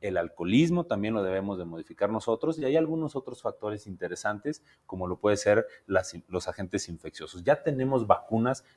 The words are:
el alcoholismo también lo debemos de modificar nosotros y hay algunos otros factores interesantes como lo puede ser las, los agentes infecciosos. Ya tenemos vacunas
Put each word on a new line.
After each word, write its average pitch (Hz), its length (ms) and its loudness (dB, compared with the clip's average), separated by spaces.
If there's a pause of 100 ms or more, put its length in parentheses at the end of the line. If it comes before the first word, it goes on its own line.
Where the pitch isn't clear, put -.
el 95 160 -4
alcoholismo 127 680 2
también 107 260 -2
lo 107 120 0
debemos 95 340 -2
de 90 60 -8
modificar 82 440 -4
nosotros 113 480 -2
y 147 80 -4
hay 135 120 2
algunos 160 400 0
otros 127 260 -8
factores 107 460 -6
interesantes 101 760 -6 (240)
como 92 220 -4
lo 90 100 -2
puede 104 180 4
ser 104 300 4 (200)
las, 92 280 0 (140)
los 90 180 -4
agentes 95 420 -4
infecciosos. 82 540 -12
Ya 139 220 2
tenemos 131 420 2
vacunas 113 580 2 (120)